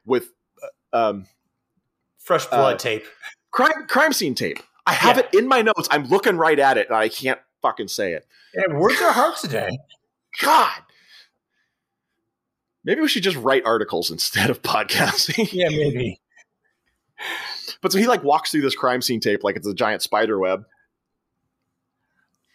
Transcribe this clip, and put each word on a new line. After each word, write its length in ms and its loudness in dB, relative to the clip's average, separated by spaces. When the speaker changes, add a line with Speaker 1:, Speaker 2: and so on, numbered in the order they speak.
Speaker 1:
with, 240 -2
uh, 40 0
um, 160 -6
Speaker 2:
Fresh 300 -2
blood 280 2
Speaker 1:
uh, 20 -6
Speaker 2:
tape. 280 -4
Speaker 1:
crime, 360 0
crime 260 2
scene 220 -2
tape. 240 -4
I 60 2
have 240 4
Speaker 2:
Yeah. 140 4
Speaker 1:
it 40 6
in 120 6
my 140 4
notes. 300 0
I'm 160 2
looking 300 2
right 200 4
at 200 4
it, 100 2
and 100 0
I 120 2
can't 300 -4
fucking 280 -2
say 240 -4
it. 120 -10
Speaker 2:
And 240 -2
words 220 4
are 100 4
hard 260 2
today. 320 -6
Speaker 1:
God. 300 2
Maybe 180 -2
we 60 2
should 160 -2
just 140 0
write 280 2
articles 440 -2
instead 400 -2
of 120 -4
<laughs> 20 -10
podcasting. 880 -2
Speaker 2:
Yeah, 160 0
maybe. 500 -2
Speaker 1:
But 100 -2
so 80 2
he, 80 4
like, 160 2
walks 260 0
through 120 0
this 140 0
crime 280 0
scene 160 -2
tape 240 0
like 140 -2
it's 100 -8
a 80 -4
giant 260 -2
spider 380 -2
web. 260 -2